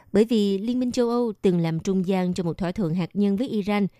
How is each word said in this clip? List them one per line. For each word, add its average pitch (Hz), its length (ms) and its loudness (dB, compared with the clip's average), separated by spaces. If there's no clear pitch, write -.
bởi 208 120 6
vì 208 340 2
Liên 240 220 -2
minh 247 120 -2
châu 240 160 0
Âu 240 240 -2
từng 180 160 4
làm 165 220 0
trung 190 260 0
gian 185 280 0
cho 180 100 -4
một 160 140 -4
thỏa 175 140 -2
thuận 170 220 -2
hạt 180 200 -2
nhân 202 220 2
với 254 120 -2
Iran 208 380 0